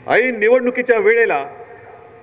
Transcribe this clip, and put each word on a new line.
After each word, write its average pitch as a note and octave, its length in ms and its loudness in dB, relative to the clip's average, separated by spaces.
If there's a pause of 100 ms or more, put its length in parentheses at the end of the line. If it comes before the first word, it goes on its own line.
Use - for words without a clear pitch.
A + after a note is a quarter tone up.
ऐन A3+ 320 0
निवडणुकीच्या B3 580 0
वेळेला G#3+ 460 0 (800)